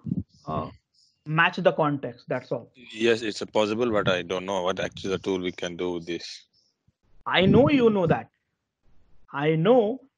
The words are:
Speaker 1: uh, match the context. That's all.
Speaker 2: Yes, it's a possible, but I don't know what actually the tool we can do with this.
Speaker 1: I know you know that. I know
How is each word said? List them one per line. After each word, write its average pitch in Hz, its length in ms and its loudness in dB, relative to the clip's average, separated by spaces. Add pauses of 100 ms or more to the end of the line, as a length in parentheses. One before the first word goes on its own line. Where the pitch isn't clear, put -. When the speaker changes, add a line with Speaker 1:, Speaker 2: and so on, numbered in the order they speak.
(460)
Speaker 1:
uh, 78 240 -6 (560)
match 165 320 2
the 180 140 4
context. 143 560 -2
That's 131 240 -6
all. 117 240 -8
Speaker 2:
Yes, 117 480 0
it's 104 180 -6
a 101 60 -8
possible, 110 420 0
but 101 180 0
I 90 140 0
don't 90 240 -6
know 98 160 -4
what 92 180 -2
actually 90 300 -8
the 92 80 0
tool 95 220 -2
we 90 120 -4
can 87 240 -8
do 90 180 -4
with 85 120 -8
this. - 380 -10 (840)
Speaker 1:
I 160 220 2
know 240 240 6
you 240 180 4
know 196 160 2
that. 135 240 -2 (1040)
I 151 220 0
know 220 460 4 (160)